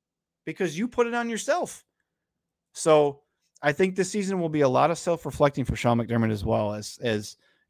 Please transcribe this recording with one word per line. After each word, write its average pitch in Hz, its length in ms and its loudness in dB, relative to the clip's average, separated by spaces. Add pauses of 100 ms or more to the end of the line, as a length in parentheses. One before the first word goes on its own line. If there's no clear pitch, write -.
(440)
because 156 320 -4
you 233 120 -4
put 240 180 0
it 233 80 -4
on 233 140 -4
yourself. 269 560 -4 (880)
So 147 480 4 (420)
I 147 80 2
think 185 240 2
this 185 160 -2
season 190 300 -2
will 165 80 0
be 151 140 0
a 135 60 6
lot 131 220 4
of 160 80 -4
self-reflecting 147 680 0
for 123 120 -4
Sean 120 220 2
McDermott 117 340 0
as 104 120 -4
well 107 300 0
as, 104 280 -12
as, 107 340 -4 (340)